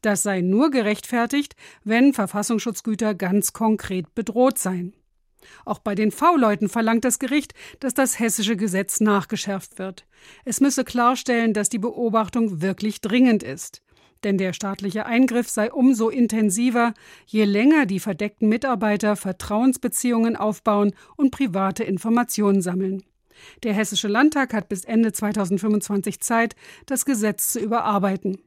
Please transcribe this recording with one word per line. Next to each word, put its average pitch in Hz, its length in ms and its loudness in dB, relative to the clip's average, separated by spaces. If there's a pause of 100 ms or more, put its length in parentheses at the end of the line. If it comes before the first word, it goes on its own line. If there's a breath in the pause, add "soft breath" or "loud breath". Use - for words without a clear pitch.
Das 202 220 0
sei 196 160 -2
nur 214 320 2
gerechtfertigt, 240 800 -2 (300 loud breath)
wenn 240 280 4
Verfassungsschutzgüter 214 1000 -2
ganz 185 380 0
konkret 196 640 -2
bedroht 233 420 2
seien. 180 380 -6 (680 loud breath)
Auch 208 140 -6
bei 202 160 -6
den 214 160 2
V-Leuten 233 580 2
verlangt 226 360 0
das - 160 0
Gericht, 269 340 -2 (240 loud breath)
dass 262 160 -4
das 262 240 0
hessische 220 380 0
Gesetz 190 420 -2
nachgeschärft 208 800 -2
wird. 190 260 -12 (400 soft breath)
Es 247 160 -4
müsse 269 220 2
klarstellen, 240 720 0
dass 202 160 -2
die 233 100 -4
Beobachtung 220 840 0
wirklich 196 400 -4
dringend 226 440 4
ist. - 380 -12 (420 soft breath)
Denn 196 140 0
der 185 160 -2
staatliche 196 500 -6
Eingriff 240 420 2
sei - 240 -2
umso 240 380 2
intensiver, 226 840 0 (320 loud breath)
je 214 180 2
länger 247 400 4
die 185 160 -2
verdeckten 208 480 -2
Mitarbeiter 214 640 0
Vertrauensbeziehungen 233 1200 0
aufbauen 208 580 0 (220 soft breath)
und 269 160 2
private 190 520 -2
Informationen 208 760 0
sammeln. 190 400 -4 (600 loud breath)
Der 214 120 -2
Hessische 214 340 -2
Landtag 262 460 2
hat 202 160 -4
bis 196 140 -6
Ende 226 280 2
zweitausendfünfundzwanzig 202 1080 -2
Zeit, 226 360 0 (300 loud breath)
das 262 180 -4
Gesetz 214 480 -2
zu 240 80 -4
überarbeiten. 202 840 -2